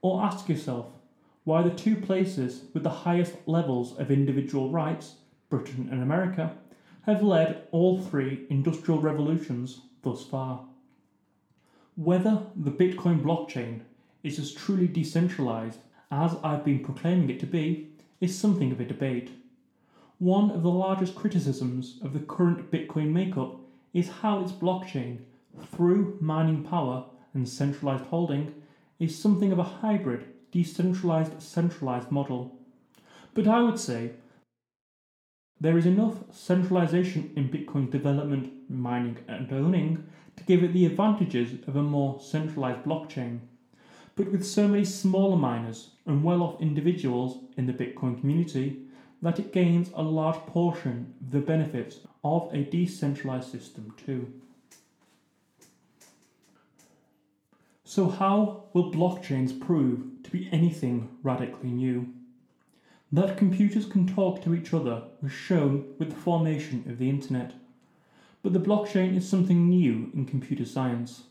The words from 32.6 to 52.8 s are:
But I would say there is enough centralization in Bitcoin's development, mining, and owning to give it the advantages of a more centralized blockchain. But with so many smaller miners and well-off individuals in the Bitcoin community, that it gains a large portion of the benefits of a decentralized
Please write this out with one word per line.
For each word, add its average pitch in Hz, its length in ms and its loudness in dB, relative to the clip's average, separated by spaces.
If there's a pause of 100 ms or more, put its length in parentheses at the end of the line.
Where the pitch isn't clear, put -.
But 208 140 4
I 233 120 6
would 233 180 4
say 120 340 -6 (1500)
there 160 160 4
is 165 80 4
enough 202 300 4 (160)
centralization 180 1040 2
in 135 160 0
Bitcoin's 139 400 -4
development, 143 640 -2 (180)
mining, 120 560 -4
and 120 260 -8
owning 156 540 0 (300)
to - 80 -20
give 180 180 6
it 175 100 2
the 180 140 6
advantages 156 800 2
of 139 80 -6
a 143 80 2
more 143 380 0
centralized 143 640 -4
blockchain. 135 560 -6 (760)
But 196 160 -2
with 190 160 0
so 208 220 4
many 202 160 4
smaller 190 520 2
miners 117 540 -2 (160)
and 147 160 2
well-off 175 400 2
individuals 143 800 0 (140)
in 127 100 -2
the 127 60 -2
Bitcoin 123 480 -4
community, 139 580 0 (440)
that 170 160 0
it - 160 -8
gains 175 400 4
a 160 80 -4
large 156 420 0
portion 151 800 -2
of 127 80 -12
the 139 80 0
benefits 147 600 -2 (220)
of 165 300 -2
a 143 120 -2
decentralized 143 840 -4